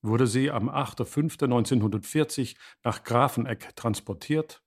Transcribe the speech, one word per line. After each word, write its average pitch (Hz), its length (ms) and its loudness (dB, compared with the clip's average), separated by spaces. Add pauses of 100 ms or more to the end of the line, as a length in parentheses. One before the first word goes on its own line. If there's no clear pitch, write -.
wurde 117 240 4
sie 131 240 2
am 113 180 -2
achter 135 380 -4
fünfter 147 400 -2
neunzehnhundertvierzig 120 1080 0 (280)
nach - 200 -2
Grafeneck 120 720 0
transportiert 120 920 -4